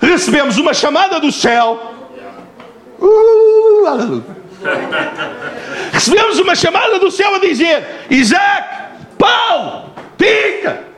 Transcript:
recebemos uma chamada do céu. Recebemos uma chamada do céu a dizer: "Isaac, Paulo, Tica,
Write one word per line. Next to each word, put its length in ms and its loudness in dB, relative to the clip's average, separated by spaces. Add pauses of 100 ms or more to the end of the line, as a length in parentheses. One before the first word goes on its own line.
recebemos 560 0
uma 160 0
chamada 460 0
do 120 0
céu. 640 0 (4000)
Recebemos 460 2
uma 160 0
chamada 440 0
do 120 2
céu 240 0
a 40 -2
dizer: 680 -2
"Isaac, 580 2 (500)
Paulo, 680 -2 (320)
Tica, 640 -2 (160)